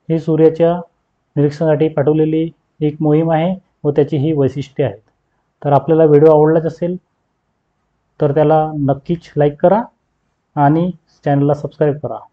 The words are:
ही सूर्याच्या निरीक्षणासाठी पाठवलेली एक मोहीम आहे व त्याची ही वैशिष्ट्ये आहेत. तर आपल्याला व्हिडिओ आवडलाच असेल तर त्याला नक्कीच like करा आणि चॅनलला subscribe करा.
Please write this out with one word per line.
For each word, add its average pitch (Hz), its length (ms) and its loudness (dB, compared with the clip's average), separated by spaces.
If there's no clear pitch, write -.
ही 165 80 -2
सूर्याच्या 160 640 0
निरीक्षणासाठी 147 520 0
पाठवलेली 156 640 -2
एक 151 200 -4
मोहीम 156 300 0
आहे 165 240 -2
व 147 60 -2
त्याची 147 260 0
ही 147 160 -2
वैशिष्ट्ये 139 540 -4
आहेत. 104 120 -8
तर 143 80 0
आपल्याला 156 320 2
व्हिडिओ 151 260 6
आवडलाच 156 360 2
असेल 170 300 -8
तर 143 140 0
त्याला 156 400 0
नक्कीच 143 640 -6
like 147 260 -2
करा 190 200 2
आणि 156 340 2
चॅनलला 143 300 0
subscribe 143 420 -4
करा. 117 220 -10